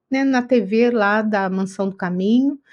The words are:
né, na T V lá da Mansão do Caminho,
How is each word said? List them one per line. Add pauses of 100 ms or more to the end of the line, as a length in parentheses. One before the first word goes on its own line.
né,
na
T
V
lá
da
Mansão
do
Caminho, (160)